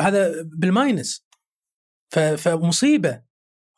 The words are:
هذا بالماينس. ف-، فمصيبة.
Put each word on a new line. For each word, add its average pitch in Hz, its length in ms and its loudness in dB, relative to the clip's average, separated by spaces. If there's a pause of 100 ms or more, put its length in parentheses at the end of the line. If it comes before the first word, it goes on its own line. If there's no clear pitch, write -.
هذا 180 400 0
بالماينس. 185 840 -2 (840)
ف-، 160 100 -2
فمصيبة. 165 1000 0 (560)